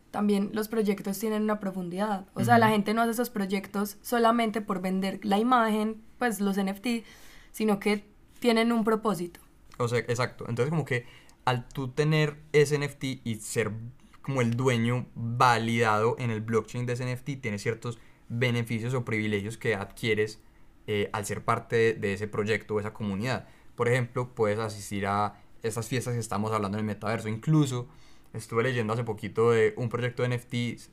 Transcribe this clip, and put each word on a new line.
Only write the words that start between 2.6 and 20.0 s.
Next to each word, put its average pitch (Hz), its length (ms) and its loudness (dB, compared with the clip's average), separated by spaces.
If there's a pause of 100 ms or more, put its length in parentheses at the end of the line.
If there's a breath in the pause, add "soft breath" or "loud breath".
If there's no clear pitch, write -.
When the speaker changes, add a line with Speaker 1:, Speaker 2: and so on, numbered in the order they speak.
Speaker 1:
la 220 80 8
gente 214 240 4
no 226 80 2
hace 233 120 2
esos 240 180 -2
proyectos 196 720 -4
solamente 233 580 2
por 185 220 -4
vender 190 420 -2
la 208 140 2
imagen, 220 640 2 (160)
pues, 226 240 0
los 196 160 0
N 196 120 0
F 202 100 -8
T, 233 240 -2 (480 loud breath)
sino 214 260 2
que 208 260 0 (340)
tienen 233 320 4
un 226 140 2
propósito. 202 560 0 (380)
Speaker 2:
O 123 100 0
sea, 120 120 0
exacto. 120 460 -2
Entonces, 120 220 0
como 156 160 0
que 120 220 -2 (400 loud breath)
al 123 220 0
tú 135 200 -6
tener 151 480 2 (160)
ese 147 220 6
N 143 100 0
F 139 120 -6
T 131 280 -6
y 113 120 -2
ser 104 360 -2 (500)
como 131 200 0
el 117 140 2
dueño 123 580 2
validado 117 1040 2
en 123 120 -2
el 107 120 -4
blockchain 113 420 -2
de 123 80 -2
ese 123 120 -4
N 127 80 -4
F 123 120 -8
T, 143 120 -6
tienes 104 260 -6
ciertos 117 360 -6 (300 soft breath)
beneficios 120 640 -2
o 127 100 -2
privilegios 107 540 -2
que 113 180 0
adquieres, 107 680 -2 (440 soft breath)